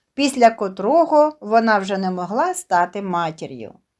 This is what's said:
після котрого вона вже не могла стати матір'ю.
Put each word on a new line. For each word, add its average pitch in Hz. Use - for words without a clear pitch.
після 262
котрого 294
вона 226
вже 190
не 190
могла 208
стати 180
матір'ю. 160